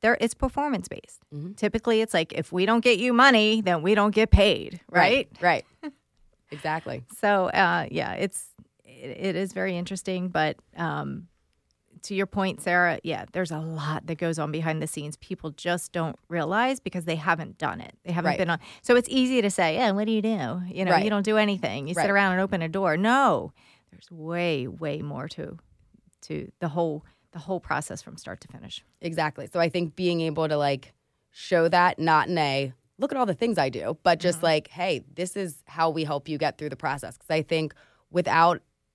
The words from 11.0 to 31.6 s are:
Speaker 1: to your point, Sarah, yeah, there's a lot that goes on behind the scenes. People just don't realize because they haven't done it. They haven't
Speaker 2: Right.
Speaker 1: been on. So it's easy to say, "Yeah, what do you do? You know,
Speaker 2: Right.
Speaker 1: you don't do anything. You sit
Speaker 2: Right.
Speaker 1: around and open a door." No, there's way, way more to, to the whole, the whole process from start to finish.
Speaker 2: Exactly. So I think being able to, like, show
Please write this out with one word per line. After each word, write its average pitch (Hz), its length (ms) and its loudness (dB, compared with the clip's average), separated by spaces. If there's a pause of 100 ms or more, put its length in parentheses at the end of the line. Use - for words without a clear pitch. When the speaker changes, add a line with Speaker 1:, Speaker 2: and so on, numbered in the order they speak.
Speaker 1:
to 202 100 -10
your 196 120 -2
point, 190 360 -4
Sarah, 175 400 2
yeah, 123 300 -6
there's 175 180 -2
a 156 80 -6
lot 156 480 -6
that 165 100 -6
goes 165 220 -4
on 151 140 -4
behind 160 280 -2
the 156 60 -4
scenes. 151 320 -10
People 160 320 -10
just - 420 -4
don't 165 240 -4 (120)
realize 202 520 -2
because 180 240 -8
they 165 120 -2
haven't 160 420 -2
done 139 240 -4
it. - 100 -16 (120)
They 180 80 -6
haven't 170 180 0
Speaker 2:
Right. - 80 0
Speaker 1:
been 175 120 0
on. 165 100 -2 (220)
So 247 140 4
it's 240 140 2
easy 254 320 2
to 202 80 0
say, 165 240 2
"Yeah, 233 160 2
what 208 160 0
do 226 60 0
you 214 100 2
do? 180 460 -2
You 180 160 -4
know, 180 80 2
Speaker 2:
Right. 196 120 4
Speaker 1:
you 214 60 0
don't 202 140 0
do 214 120 2
anything. 190 520 0
You 170 60 -6
sit 170 80 0
Speaker 2:
Right. 165 80 2
Speaker 1:
around 196 220 4
and 185 80 2
open 190 220 0
a 165 60 -2
door." 170 280 0
No, 220 560 2 (380)
there's - 220 -20
way, 160 560 -4
way 156 340 -8
more 139 280 -8
to, - 280 -12 (640)
to 147 280 -10 (100)
the 170 80 -2
whole, 156 360 -2 (280)
the 170 80 -14
whole 180 200 -4
process - 400 -6
from - 160 -18
start - 260 -14
to - 60 -20
finish. - 360 -18 (180)
Speaker 2:
Exactly. 156 500 -4
So 175 80 -2
I 170 80 4
think 170 280 -4
being 175 260 0
able 160 260 -2
to, 151 80 0
like, 143 380 -2 (360)
show 170 380 2